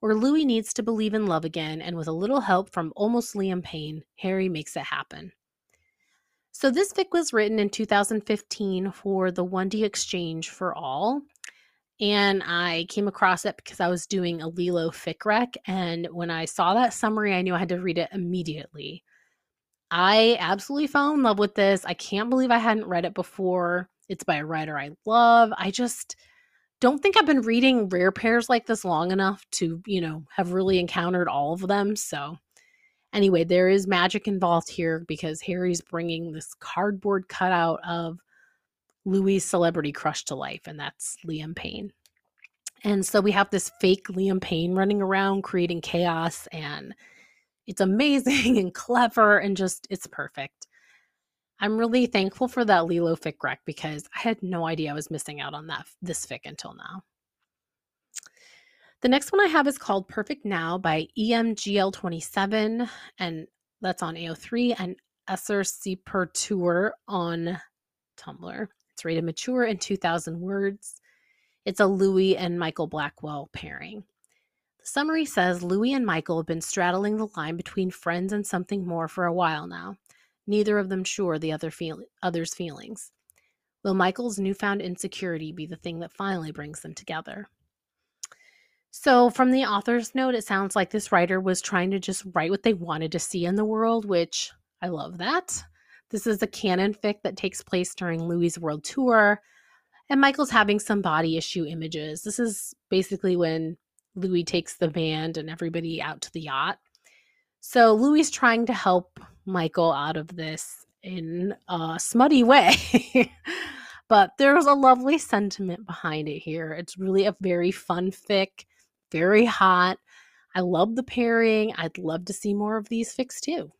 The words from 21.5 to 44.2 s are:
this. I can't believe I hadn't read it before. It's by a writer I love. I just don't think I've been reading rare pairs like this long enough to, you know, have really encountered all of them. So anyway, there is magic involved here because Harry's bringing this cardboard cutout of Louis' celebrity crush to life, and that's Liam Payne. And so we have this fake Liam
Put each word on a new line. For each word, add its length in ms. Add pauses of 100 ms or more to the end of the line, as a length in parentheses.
this. 300
I 100
can't 360
believe 200
I 80
hadn't 280
read 180
it 100
before. 720 (200)
It's 160
by 120
a 80
writer 340
I 120 (140)
love. 520
I 140
just 460 (640)
don't 220
think 140
I've 100
been 160
reading 460
rare 240
pairs 360
like 180
this 180
long 260
enough 420
to, 340
you 140
know, 240 (100)
have 180
really 260
encountered 500
all 240
of 140
them. 300
So 420 (720)
anyway, 320
there 240
is 180
magic 400
involved 440
here 360
because 340
Harry's 400
bringing 520
this 280
cardboard 680
cutout 580
of 320 (840)
Louis' 360
celebrity 520
crush 320
to 100
life, 320
and 120
that's 380 (100)
Liam 280
Payne. 380 (920)
And 200
so 160
we 120
have 180
this 200 (100)
fake 280
Liam 320